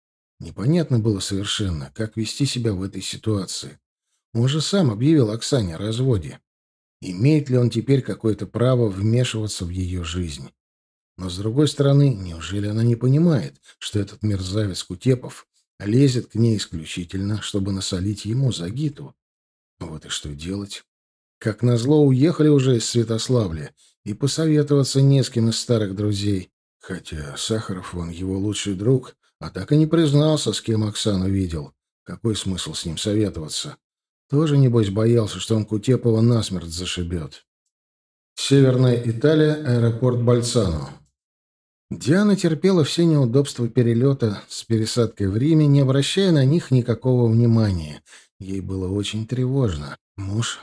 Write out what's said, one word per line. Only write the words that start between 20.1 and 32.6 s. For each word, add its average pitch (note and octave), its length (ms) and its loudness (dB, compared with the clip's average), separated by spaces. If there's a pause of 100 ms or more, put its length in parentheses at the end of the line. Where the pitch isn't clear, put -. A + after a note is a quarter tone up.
делать. F#2+ 500 -10 (540)
Как - 240 -4
назло, B2 420 4
уехали C#3+ 440 4
уже C3+ 280 4
из A2 100 -2
Святославля, A2 880 -2 (300)
и G2+ 100 -8
посоветоваться C#3+ 880 2
не C#3 200 6
с - 80 -6
кем A2+ 180 2
из A2+ 100 0
старых G#2+ 360 0
друзей. G2+ 560 -2 (280)
Хотя D2+ 580 -12
Сахаров, G2+ 580 -6
он E2+ 160 -8
его F#2 280 -6
лучший G2+ 360 -4
друг, A#2+ 420 0 (240)
а D#2+ 100 -12
так G2 220 -6
и D3 40 6
не D#3 100 4
признался, D3+ 640 2
с - 80 -6
кем G#2+ 240 -2
Оксану G2+ 440 -2
видел. F2 440 -4 (320)
Какой G2+ 320 -6
смысл F2 380 -6